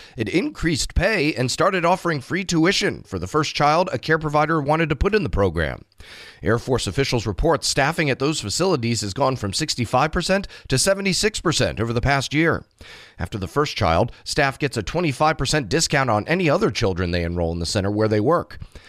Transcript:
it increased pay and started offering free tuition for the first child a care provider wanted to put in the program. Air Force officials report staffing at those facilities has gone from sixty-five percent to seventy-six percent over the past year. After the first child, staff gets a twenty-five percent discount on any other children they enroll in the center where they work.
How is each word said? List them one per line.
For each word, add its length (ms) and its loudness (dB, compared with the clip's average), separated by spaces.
it 120 -2
increased 680 -2
pay 380 2
and 160 0
started 360 2
offering 340 2
free 240 -4
tuition 600 2
for 160 -6
the 80 -6
first 280 -2
child 360 2
a 80 -4
care 200 0
provider 400 0
wanted 300 0
to 60 0
put 180 0
in 100 2
the 60 -2
program. 560 0
Air 180 2
Force 280 0
officials 380 0
report 380 0
staffing 460 0
at 100 0
those 220 0
facilities 600 0
has 120 -4
gone 220 0
from 180 -4
sixty-five 580 0
percent 360 0
to 100 2
seventy-six 640 0
percent 380 0
over 140 0
the 80 0
past 300 0
year. 320 2
After 220 -6
the 80 -4
first 280 -2
child, 360 2
staff 360 -2
gets 180 -4
a 60 -4
twenty-five 540 0
percent 300 -2
discount 440 0
on 160 2
any 200 0
other 220 2
children 400 0
they 140 0
enroll 300 -2
in 60 -4
the 60 -4
center 240 0
where 180 2
they 120 2
work. 400 0